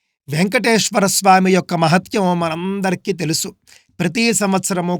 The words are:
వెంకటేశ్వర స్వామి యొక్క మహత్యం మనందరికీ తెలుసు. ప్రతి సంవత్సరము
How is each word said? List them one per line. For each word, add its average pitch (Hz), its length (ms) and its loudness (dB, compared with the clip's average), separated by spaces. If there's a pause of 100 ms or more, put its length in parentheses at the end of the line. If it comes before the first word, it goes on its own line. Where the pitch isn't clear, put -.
(300)
వెంకటేశ్వర 202 760 2
స్వామి 190 460 4
యొక్క 180 220 0
మహత్యం 180 680 0
మనందరికీ 180 720 -4
తెలుసు. 165 440 -6 (440)
ప్రతి 220 340 0
సంవత్సరము 185 680 -2